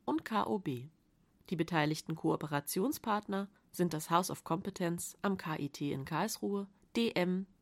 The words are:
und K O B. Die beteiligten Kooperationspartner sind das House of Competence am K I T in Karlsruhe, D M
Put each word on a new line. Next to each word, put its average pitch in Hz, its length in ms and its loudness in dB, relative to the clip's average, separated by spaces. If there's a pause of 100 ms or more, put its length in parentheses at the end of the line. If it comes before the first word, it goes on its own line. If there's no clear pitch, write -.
und 302 200 0
K 220 220 0
O 220 100 0
B. 139 300 -4 (640)
Die 185 40 0
beteiligten 160 600 0
Kooperationspartner 196 1300 0 (240)
sind 180 220 2
das 156 160 -4
House 170 220 4
of 151 120 -8
Competence 180 760 -2
am 196 160 2
K 156 220 -4
I 143 100 -2
T 143 220 -4
in 135 140 -4
Karlsruhe, 196 600 -2 (280)
D 233 160 2
M 185 340 2 (160)